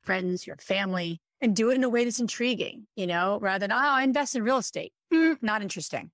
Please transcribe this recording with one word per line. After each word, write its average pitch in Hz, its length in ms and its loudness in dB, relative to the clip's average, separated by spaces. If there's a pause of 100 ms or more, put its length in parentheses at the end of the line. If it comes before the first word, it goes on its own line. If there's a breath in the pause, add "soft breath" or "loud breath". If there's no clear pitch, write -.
friends, 185 420 -2
your - 120 -14
family, 185 640 -4 (200)
and 226 140 4
do 226 160 2
it 262 60 4
in 262 80 2
a 254 40 2
way 240 140 2
that's 240 160 0
intriguing, 240 760 -2
you 190 100 -2
know, 180 340 0
rather 190 200 0
than, 202 100 -2
"Oh, 226 60 0
I 269 260 4
invest 269 320 0
in 233 80 -2
real 254 160 2
estate." - 340 -6 (200)
Mm, 320 280 4
not 214 220 -2
interesting. 156 520 -8